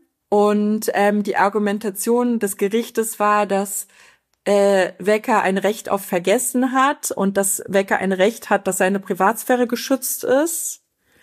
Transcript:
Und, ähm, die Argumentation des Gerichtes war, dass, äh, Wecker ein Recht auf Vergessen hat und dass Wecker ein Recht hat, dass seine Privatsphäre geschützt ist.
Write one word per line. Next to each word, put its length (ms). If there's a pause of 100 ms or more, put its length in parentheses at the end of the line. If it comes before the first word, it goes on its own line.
(280)
Und, 680
ähm, 280
die 140
Argumentation 1040
des 180
Gerichtes 600
war, 280
dass, 420 (560)
äh, 540
Wecker 440
ein 160
Recht 300
auf 160
Vergessen 680
hat 380
und 260
dass 320
Wecker 300
ein 140
Recht 360
hat, 180
dass 120
seine 220
Privatsphäre 680
geschützt 580
ist. 580 (400)